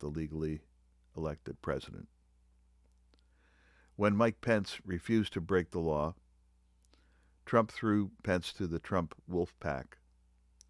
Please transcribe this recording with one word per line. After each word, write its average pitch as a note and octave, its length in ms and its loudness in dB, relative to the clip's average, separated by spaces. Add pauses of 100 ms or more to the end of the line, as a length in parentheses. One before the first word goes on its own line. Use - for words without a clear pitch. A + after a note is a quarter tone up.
the D2+ 80 -8
legally D#2 540 -4 (540)
elected D2+ 460 -8
president. C2 460 -8 (1900)
When G#2 220 4
Mike A2+ 240 2
Pence G#2+ 440 2
refused G2 500 0
to F#2+ 60 -4
break F2 300 2
the F2+ 80 -4
law, D#2+ 360 0 (1300)
Trump A2+ 240 4
threw G#2 400 2 (140)
Pence F2+ 300 0
to G2 120 -4
the E2 140 -2
Trump F2 340 -2 (140)
wolf F2 320 -2
pack. - 380 -6 (720)